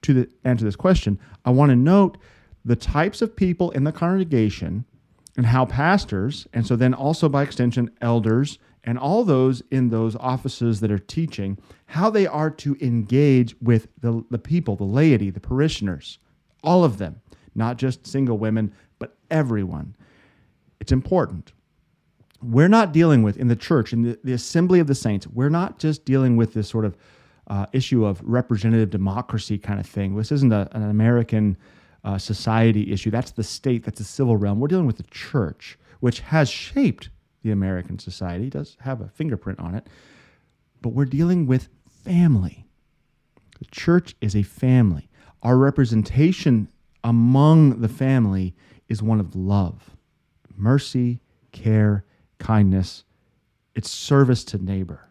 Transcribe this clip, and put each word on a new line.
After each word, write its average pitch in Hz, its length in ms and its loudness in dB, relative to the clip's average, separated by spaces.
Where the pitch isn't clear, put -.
to 147 100 2
the, 123 160 2
answer 120 180 0
this 104 140 -4
question. 165 420 2
I 127 60 -2
want 139 220 6
to 123 40 6
note 175 420 4
the 117 140 0
types 170 440 -2
of 226 140 -4
people 180 360 0
in 135 120 -2
the 156 80 -2
congregation 127 960 -2
and 123 100 0
how 123 200 4
pastors, 139 880 -2
and 113 120 -2
so 120 120 0
then 127 160 2
also 151 340 -2
by 143 160 0
extension, 123 560 -2
elders, 117 580 0
and 120 140 -6
all 180 280 0
those 131 440 2
in 127 200 0
those 113 260 -2
offices 123 640 -4
that 107 100 -2
are 104 80 0
teaching, 101 600 -6
how 190 220 0
they 208 160 4
are 156 240 -2
to 143 300 -6
engage 123 840 2
with 117 280 0
the, 117 320 -4
the 120 80 -6
people, 147 380 -4
the 101 80 -6
laity, 113 440 2
the 92 120 -12
parishioners, 123 800 -4
all 175 220 4
of 113 120 0
them, 95 220 -10
not 117 240 -4
just 131 300 -6
single 127 300 -2
women, 110 360 -2
but - 200 -14
everyone. 104 640 -4
It's - 140 -2
important. 127 580 -2
We're 127 280 4
not 208 240 4
dealing 151 300 6
with, 101 120 0
in 123 140 0
the 117 80 2
church, 139 340 0
in 117 120 0
the, 117 200 -4
the 127 100 -4
assembly 175 460 2
of 160 80 2
the 139 80 2
saints, 101 320 -4
we're 127 220 -2
not 170 300 -2
just 156 260 -4
dealing 131 320 2
with 113 160 2
this 107 160 -4
sort 110 160 -2
of, 98 100 -6
uh, 98 260 -4
issue 123 320 0
of 98 180 -4
representative 113 680 0
democracy 101 680 -6
kind 98 240 -6
of 98 40 -8
thing. 98 300 -6
This 110 160 -6
isn't 135 220 2
a, 101 180 -2
an 107 180 -6
American, 110 680 2
uh, 98 120 -6
society 110 760 0
issue. 104 180 -4
That's 117 200 -4
the 110 120 -8
state, 120 400 -4
that's - 140 -10
the 104 80 -10
civil 117 320 0
realm. 101 240 0
We're 147 80 -2
dealing 180 180 2
with 110 100 -2
the - 60 -16
church, - 760 -8
which 123 220 -2
has 156 280 0
shaped - 600 -4
the 110 80 -2
American 95 480 -4
society, 92 500 -10
does 143 320 -12
have 127 180 -8
a 98 100 -12
fingerprint 123 500 -8
on 85 160 -10
it. - 120 -12
But 120 80 -4
we're 131 160 0
dealing 160 420 0
with 127 220 0
family. 156 800 0
The - 60 -16
church - 560 0
is 104 140 -2
a 104 80 2
family. 117 640 2
Our 127 140 4
representation 127 1120 2
among 131 800 4
the 113 80 0
family 110 640 0
is 107 160 -6
one 110 160 0
of 87 160 -6
love, 95 600 -2
mercy, 123 680 0
care, 107 540 0
kindness. 95 640 0
It's - 140 -8
service 135 560 0
to - 120 -10
neighbor. 92 540 -8